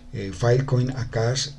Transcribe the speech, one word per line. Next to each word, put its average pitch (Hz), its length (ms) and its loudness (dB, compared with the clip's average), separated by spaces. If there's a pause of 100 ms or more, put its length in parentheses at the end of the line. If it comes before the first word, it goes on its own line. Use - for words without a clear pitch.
(120)
eh, 98 260 -6
Filecoin, 123 540 2
Akash, 120 680 -2